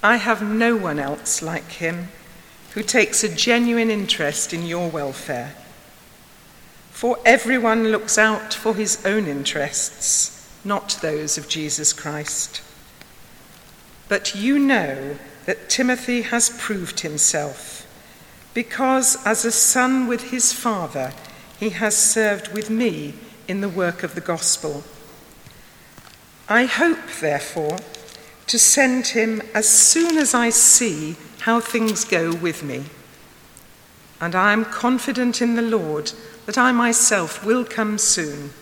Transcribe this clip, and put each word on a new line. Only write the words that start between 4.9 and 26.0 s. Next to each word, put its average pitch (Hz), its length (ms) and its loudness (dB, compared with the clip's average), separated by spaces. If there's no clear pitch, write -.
welfare. 139 640 -8
For 240 340 -2
everyone 226 680 4
looks 214 260 0
out 214 340 2
for 220 220 -2
his 202 300 -2
own 202 240 0
interests, - 1040 -2
not - 360 -4
those 156 380 -4
of 147 100 -12
Jesus 151 440 -2
Christ. - 680 -6
But - 260 -2
you 247 240 2
know 147 600 0
that - 240 -4
Timothy 247 520 0
has 233 280 0
proved - 500 -6
himself, 147 840 -4
because 262 680 0
as 220 200 0
a 233 80 0
son 254 560 2
with 240 240 -4
his 254 200 0
father, 147 600 -4
he 214 100 -2
has 208 260 0
served 208 560 2
with 214 180 -6
me 170 440 0
in 190 120 -2
the 202 80 -2
work 175 360 -2
of 170 100 -6
the 170 60 -6
gospel. 151 640 -2